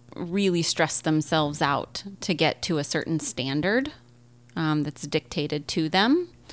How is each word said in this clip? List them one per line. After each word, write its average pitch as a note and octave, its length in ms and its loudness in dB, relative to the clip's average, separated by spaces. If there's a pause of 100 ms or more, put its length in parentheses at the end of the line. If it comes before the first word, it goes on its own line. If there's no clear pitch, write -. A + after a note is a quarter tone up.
(140)
really F3+ 480 0
stress - 380 2
themselves D#3 600 2
out C#3+ 440 0 (160)
to - 120 -4
get D#3 300 0
to D#3+ 160 -2
a D3 60 -2
certain D#3+ 340 -2
standard, E3 760 0 (640)
um, D#3 300 0
that's - 180 -6
dictated D3+ 640 -4
to D#3+ 220 -2
them, A#3+ 400 2 (240)